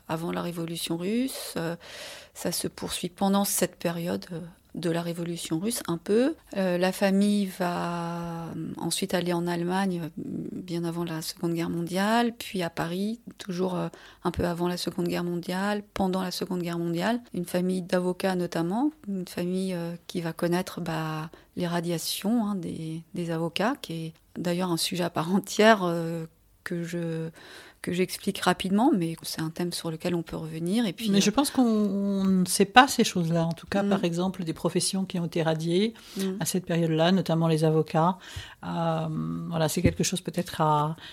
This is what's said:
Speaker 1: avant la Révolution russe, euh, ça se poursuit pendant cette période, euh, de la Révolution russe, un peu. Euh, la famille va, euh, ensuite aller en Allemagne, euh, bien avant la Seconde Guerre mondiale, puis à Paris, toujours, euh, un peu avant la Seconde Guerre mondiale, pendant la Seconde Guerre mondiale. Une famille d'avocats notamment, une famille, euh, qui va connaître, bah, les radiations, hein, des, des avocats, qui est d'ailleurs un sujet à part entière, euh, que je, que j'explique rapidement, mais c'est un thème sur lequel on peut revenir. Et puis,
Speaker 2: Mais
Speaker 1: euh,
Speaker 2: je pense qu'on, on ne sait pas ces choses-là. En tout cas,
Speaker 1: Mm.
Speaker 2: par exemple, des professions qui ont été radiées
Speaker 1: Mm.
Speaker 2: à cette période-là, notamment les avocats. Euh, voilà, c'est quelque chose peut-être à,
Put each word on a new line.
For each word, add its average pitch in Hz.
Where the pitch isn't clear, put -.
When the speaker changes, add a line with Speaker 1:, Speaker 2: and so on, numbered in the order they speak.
Speaker 1:
avant 165
la 180
Révolution 170
russe, 220
euh, 165
ça -
se -
poursuit 175
pendant 202
cette -
période, 175
euh, 165
de 170
la 165
Révolution 170
russe, 220
un 170
peu. 247
Euh, 185
la 185
famille 202
va, 170
euh, 160
ensuite 175
aller 175
en 175
Allemagne, 175
euh, 151
bien 175
avant 170
la 160
Seconde -
Guerre 170
mondiale, 196
puis -
à 165
Paris, 190
toujours, 185
euh, 170
un 170
peu 185
avant 175
la 180
Seconde 175
Guerre 175
mondiale, 185
pendant 190
la 185
Seconde 180
Guerre 170
mondiale. 175
Une 175
famille 185
d'avocats 180
notamment, 180
une 190
famille, 185
euh, 170
qui 180
va 165
connaître, 175
bah, 160
les 175
radiations, 175
hein, 202
des, 165
des 170
avocats, 170
qui -
est 160
d'ailleurs 175
un 165
sujet 175
à 170
part 165
entière, 196
euh, 165
que 170
je, 165
que 180
j'explique 185
rapidement, 196
mais 165
c'est -
un 160
thème 175
sur -
lequel 170
on 170
peut 165
revenir. 165
Et 175
puis, 226
Speaker 2:
Mais 196
Speaker 1:
euh, -
Speaker 2:
je 202
pense 277
qu'on, 262
on 202
ne 190
sait -
pas 254
ces -
choses-là. 165
En 165
tout -
cas, 196
Speaker 1:
Mm. 202
Speaker 2:
par 196
exemple, 180
des 160
professions 180
qui 185
ont 170
été 165
radiées 170
Speaker 1:
Mm. 196
Speaker 2:
à -
cette 180
période-là, 165
notamment 165
les 160
avocats. 160
Euh, 165
voilà, 160
c'est 175
quelque 170
chose 170
peut-être -
à, 151